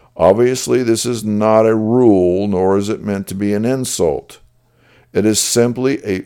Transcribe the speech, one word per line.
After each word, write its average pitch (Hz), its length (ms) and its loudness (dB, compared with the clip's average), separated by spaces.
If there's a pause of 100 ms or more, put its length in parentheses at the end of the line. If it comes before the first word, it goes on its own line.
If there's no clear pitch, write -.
(160)
Obviously, 123 680 2
this 113 220 0
is 120 160 -4
not 107 440 2
a 113 100 2
rule, 104 720 2
nor 95 300 0
is 101 100 -4
it 107 160 -6
meant 98 240 -4
to - 80 -10
be 101 180 -2
an 107 120 -2
insult. 120 760 -4 (720)
It 104 140 -2
is 107 120 2
simply 123 680 -2
a 95 200 -4